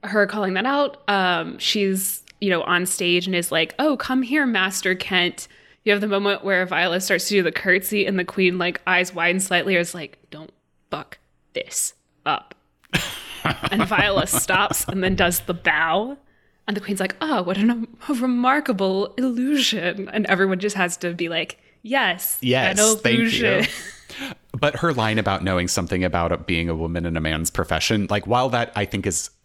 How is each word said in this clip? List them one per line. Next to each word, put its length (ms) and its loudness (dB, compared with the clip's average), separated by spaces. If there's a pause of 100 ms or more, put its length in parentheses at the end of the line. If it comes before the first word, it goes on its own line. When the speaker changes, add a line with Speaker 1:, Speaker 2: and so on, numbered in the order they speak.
Speaker 1:
her 220 4
calling 280 -2
that 120 0
out. 420 0
Um, 500 0
she's, 640 0 (180)
you 80 0
know, 140 2
on 240 2
stage 400 0
and 80 -2
is 160 -2
like, 280 0
"Oh, 180 2
come 260 -2
here, 240 0
Master 480 0
Kent." 540 -2 (360)
You 80 4
have 80 4
the 80 -2
moment 360 0
where 220 2
Viola 340 0
starts 280 0
to 60 0
do 80 6
the 100 2
curtsy 540 2
and 120 0
the 60 0
Queen, 340 2
like, 280 -2
eyes 280 2
widen 260 2
slightly, 340 0
is 200 0
like, 240 -14 (120)
"Don't 220 -18 (380)
fuck 280 -10 (360)
this 400 -6 (300)
up." 300 -4 (380)
Speaker 2:
<laughs> 100 0 (680)
Speaker 1:
And 140 2
Viola 420 2
stops 640 0
and 160 -2
then 120 2
does 240 2
the 140 -4
bow. 640 0 (520)
And 80 -2
the 40 -2
Queen's 200 -4
like, 200 -2
"Oh, 220 0
what 160 -2
an, 300 2 (200)
a 60 0
remarkable 1040 0
illusion." 920 0
And 140 0
everyone 340 2
just 160 -2
has 220 0
to 160 -4
be 140 -4
like, 300 -6 (240)
"Yes, 600 -2
Speaker 2:
Yes, 360 2
Speaker 1:
an 200 4
Speaker 2:
thank 200 2
you. 40 4
Speaker 1:
illusion." 500 2
<laughs> 40 -10 (840)
Speaker 2:
But 180 0
her 180 0
line 240 0
about 260 -2
knowing 240 0
something 340 -2
about 300 0
it 140 -4
being 240 0
a 40 0
woman 300 -4
in 140 -2
a 20 -2
man's 300 -2
profession, 580 0
like, 180 0
while 220 2
that 260 0
I 120 0
think 200 -4
is 220 -2 (160)